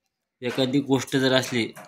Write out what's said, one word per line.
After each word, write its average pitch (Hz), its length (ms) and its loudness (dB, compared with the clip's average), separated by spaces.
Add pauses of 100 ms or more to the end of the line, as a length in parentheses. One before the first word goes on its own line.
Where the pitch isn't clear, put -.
(420)
एखादी 127 380 0
गोष्ट 135 360 0
जर 131 160 2
असली, 123 340 0 (220)